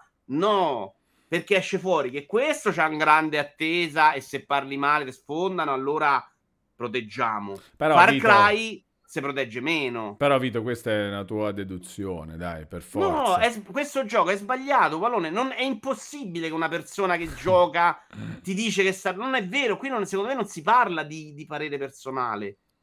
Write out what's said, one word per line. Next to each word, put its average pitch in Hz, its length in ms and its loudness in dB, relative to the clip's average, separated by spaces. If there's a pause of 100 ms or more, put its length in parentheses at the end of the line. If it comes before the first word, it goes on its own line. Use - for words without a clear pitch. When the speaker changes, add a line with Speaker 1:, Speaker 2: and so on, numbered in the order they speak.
(260)
Speaker 1:
No, 151 720 0 (320)
perché 175 300 2
esce 185 220 -2
fuori 156 320 0
che 143 140 -8
questo 269 460 0
c'ha 156 160 2
un 156 100 -4
grande 156 420 4
attesa 156 760 2
e 135 80 -6
se 135 240 -8
parli 139 320 -2
male 143 280 2
ti 127 60 -10
sfondano, 160 640 -4
allora 143 500 0 (520)
proteggiamo. 110 840 -4 (160)
Speaker 2:
Però, 151 200 4
Speaker 1:
Far 185 160 10
Speaker 2:
Vito, - 160 2
Speaker 1:
Cry 208 580 4 (180)
si - 180 -10
protegge 135 380 -4
meno. 120 560 -4
Speaker 2:
Però, 143 220 4
Vito, 120 240 -2
questa 117 300 -4
è 104 160 0
una 101 180 -6
tua 107 260 -2
deduzione, 92 840 -8
dai, 82 280 -8
per 87 280 -12
Speaker 1:
No, 381 160 0 (160)
Speaker 2:
forza. 185 140 4
Speaker 1:
è 226 120 4
s-, 214 180 -10
questo 269 360 -4
gioco 196 240 2
è 202 80 2
sbagliato, 208 640 0
Pallone. 202 300 -2
Non, 247 220 -2
è 247 120 -4
impossibile 226 840 -6
che 156 60 -6
una 160 160 -2
persona 170 480 -2
che 165 160 -6
gioca 170 760 2
Speaker 2:
<laughs> 107 320 -10
Speaker 1:
ti 190 120 -4
dice 196 300 0
che 190 80 2
sta... 190 220 -4
Non 247 220 -4
è 220 100 -2
vero, 220 320 -2
qui 269 120 -6
non... 226 160 -2
secondo 202 240 -4
me 277 80 -2
non 240 100 -2
si - 140 -12
parla 196 420 4
di, 151 300 -14
di 156 120 -14
parere 147 320 -6
personale. 123 800 -6 (260)